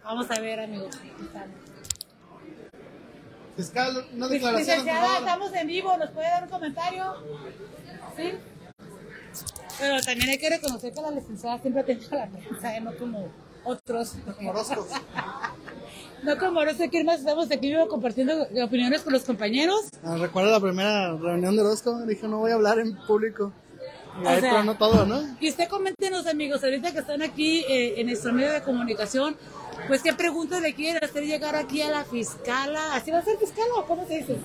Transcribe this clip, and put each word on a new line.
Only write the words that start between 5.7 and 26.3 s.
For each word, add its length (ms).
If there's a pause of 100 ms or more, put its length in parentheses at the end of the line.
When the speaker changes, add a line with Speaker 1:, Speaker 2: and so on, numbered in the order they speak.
Speaker 1:
¿nos 140
puede 160
dar 160
un 60
comentario? 640 (1000)
¿Sí? 160 (1500)
Pero 220
también 300
hay 60
que 120
reconocer 440
que 80
la 100
licenciada 480
siempre 220
ha 40
tenido 260
la 160
prensa, 480
¿eh? 60
No 160
como 320 (340)
otros. 520 (120)
Speaker 2:
No 80
como 160
Orozco. 400
Speaker 1:
<laughs> 60 (1300)
No 160
como 200
Orozco, 300
¿quién 160
más? 140
Estamos 320
aquí 180
vivo 180
compartiendo 600 (160)
opiniones 380
con 120
los 100
compañeros. 580 (220)
Speaker 2:
Ah, 140
recuerdo 320
la 100
primera 560
reunión 400
de 60
Orozco, 400
dijo, 260
"No 120
voy 120
a 40
hablar 240
en 260
público". 480 (680)
Y 60
Speaker 1:
O 40
Speaker 2:
ahí 100
Speaker 1:
sea, 120
Speaker 2:
tronó 240
todo, 300
¿no? 360
Speaker 1:
y 80
usted 180
coméntenos, 580
amigos, 380